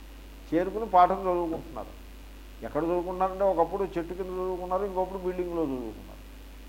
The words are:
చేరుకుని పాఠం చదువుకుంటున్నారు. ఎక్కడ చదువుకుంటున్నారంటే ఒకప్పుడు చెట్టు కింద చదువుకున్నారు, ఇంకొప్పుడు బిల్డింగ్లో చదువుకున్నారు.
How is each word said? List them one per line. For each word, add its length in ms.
చేరుకుని 320
పాఠం 360
చదువుకుంటున్నారు. 680
ఎక్కడ 200
చదువుకుంటున్నారంటే 600
ఒకప్పుడు 380
చెట్టు 320
కింద 120
చదువుకున్నారు, 580
ఇంకొప్పుడు 340
బిల్డింగ్లో 460
చదువుకున్నారు. 520